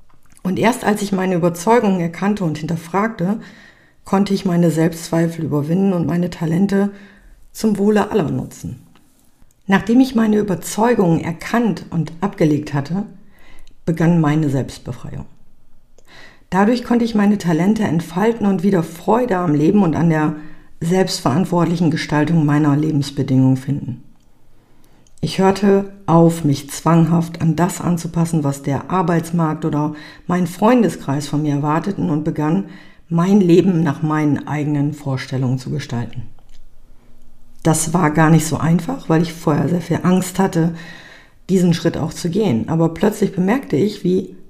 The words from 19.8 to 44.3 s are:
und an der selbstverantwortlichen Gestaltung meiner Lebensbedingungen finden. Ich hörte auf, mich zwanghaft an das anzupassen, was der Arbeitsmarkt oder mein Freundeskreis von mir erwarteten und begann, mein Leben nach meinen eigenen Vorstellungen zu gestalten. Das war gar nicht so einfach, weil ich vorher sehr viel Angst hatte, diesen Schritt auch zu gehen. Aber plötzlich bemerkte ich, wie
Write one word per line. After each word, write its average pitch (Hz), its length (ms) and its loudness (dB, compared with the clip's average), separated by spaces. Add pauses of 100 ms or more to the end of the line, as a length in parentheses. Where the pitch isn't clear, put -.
und 165 140 2
an 165 140 2
der 156 260 0 (440)
selbstverantwortlichen 175 1120 0
Gestaltung 151 540 0
meiner 147 320 2
Lebensbedingungen 135 800 2
finden. 139 460 -6 (1160)
Ich 165 180 -4
hörte 196 540 2 (120)
auf, 165 400 4
mich 143 260 0
zwanghaft 165 720 2
an 160 160 0
das 175 240 -2
anzupassen, 165 640 -2
was 139 180 -4
der 139 280 -4
Arbeitsmarkt 165 720 0
oder 151 300 -2 (320)
mein 180 200 0
Freundeskreis 170 800 0
von 151 160 -2
mir 147 120 0
erwarteten 156 560 -2
und 151 120 0
begann, 156 440 0 (420)
mein 185 320 4
Leben 175 420 6
nach 143 200 0
meinen 151 440 0
eigenen 147 460 0
Vorstellungen 131 680 -4
zu 135 120 -10
gestalten. 120 520 -6 (1400)
Das 160 320 0
war 170 160 2
gar 156 200 4
nicht 156 160 6
so - 120 -4
einfach, 175 500 -2
weil 160 140 2
ich 165 100 -4
vorher - 360 -2
sehr 170 120 0
viel 165 220 -2
Angst 180 360 0
hatte, 170 360 0 (760)
diesen 175 260 4
Schritt - 220 -2
auch 160 160 -4
zu - 180 -6
gehen. 123 380 0
Aber 165 220 2
plötzlich 202 440 0
bemerkte 196 420 -2
ich, 208 280 -2
wie 185 320 -2 (140)